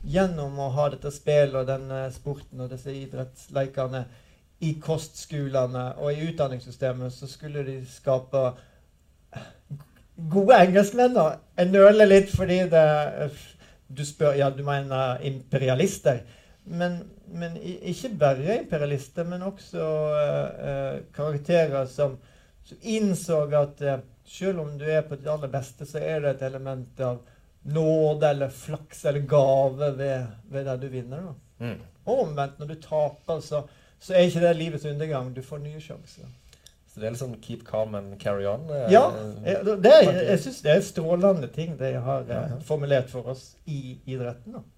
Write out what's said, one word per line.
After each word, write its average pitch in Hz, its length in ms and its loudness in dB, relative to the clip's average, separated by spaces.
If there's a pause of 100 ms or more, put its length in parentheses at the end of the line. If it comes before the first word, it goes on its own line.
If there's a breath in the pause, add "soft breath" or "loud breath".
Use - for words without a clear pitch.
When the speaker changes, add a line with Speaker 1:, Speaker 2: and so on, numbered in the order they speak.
Speaker 1:
Gjennom 151 540 -2
å 139 120 -4
ha 143 200 0
dette 143 200 -10
spelet 143 440 2
og 131 120 -2
denne 135 460 -6
sporten 139 480 -12
og 127 100 -8
disse 131 220 -12
idrettsleikene 131 1120 -6 (560 soft breath)
i 160 140 -2
kostskolene 135 1200 -4
og 147 140 -2
i 151 200 -4
utdanningssystemet, 127 800 -4
så 135 160 -16
skulle 143 360 -10
de 131 200 -10
skape 131 720 -2 (1600 soft breath)
gode 190 400 6
engelskvenner. 202 840 6 (200)
Jeg 180 140 2
nøler 202 360 10
litt 196 240 8
fordi 180 380 0
det, 160 160 8 (1040 soft breath)
du 135 120 -10
spør, 143 340 2
ja, 139 120 2
du 135 120 -10
mener 135 600 -2
imperialister. 135 1000 0 (440 soft breath)
Men, 175 360 -4 (260)
men 170 280 -10
i-, 175 220 -12 (140)
ikke 240 260 -8
bare 143 440 2
imperialister, 147 680 -6
men 180 140 -8
også, 185 420 -8 (320)
eh, 143 540 -2
eh, 139 280 -6 (140)
karakterer 147 760 0
som, 131 300 -4 (480 soft breath)
som - 180 -20
innså 185 680 0
at, 147 300 0
eh, 139 160 -2 (260)
selv 185 360 -4
om 147 180 -10
du 143 60 -10
er 156 180 2
på 151 140 -8
ditt 135 140 -10
aller 151 180 -4
beste, 135 380 -8
så 156 140 -8
er 156 200 -4
det 139 160 0
et 135 60 -8
element 131 580 -10
av 123 200 -4 (460 soft breath)
nåde 156 640 2
eller 139 180 -2
flaks - 560 -14
eller 147 160 0
gave 135 760 4
ved, 135 280 -4 (240)
ved 139 140 -6
det 127 160 -6
du 135 80 -10
vinner, 127 320 -10
da. 147 460 -14
Speaker 2:
Mm. 101 120 -8 (280)
Speaker 1:
Og 240 160 0
omvendt, 143 360 -6
når 147 100 -12
du 160 140 -10
taper, 156 580 -4
så, 147 220 -6 (400 soft breath)
så 185 120 -8
er 180 120 8
ikke 170 160 0
det 170 140 6
livets 160 300 -6
undergang. 143 480 -6
Du 131 80 -10
får 147 200 -14
nye 151 180 -14
sjanser. - 460 -20 (600 soft breath)
Speaker 2:
Så - 140 -20
det 107 80 -6
er 117 60 -6
liksom 127 180 -8 (100)
keep - 240 -14
calm 110 280 -2
and 98 260 -10
carry 101 260 -4
on, 127 240 -4
eh, 139 220 -2
Speaker 1:
Ja, 226 100 10 (420)
ja, 196 180 -2
det, 208 200 0
det 233 100 10
er, 311 120 12
Speaker 2:
tanke. 175 220 2
Speaker 1:
jeg 190 140 2
synes 254 220 -10
det 151 120 4
er 196 120 4
strålende 175 680 0
ting 165 260 -8
de 131 160 -4
har, 127 280 -4
eh, 120 120 -6
Speaker 2:
Ja, 117 160 -4
ja. - 140 -8
Speaker 1:
formulert 139 460 0
for 123 220 -10
oss - 240 -16 (100)
i 131 400 -10
idretten, 127 480 -10
da. - 80 -16 (160)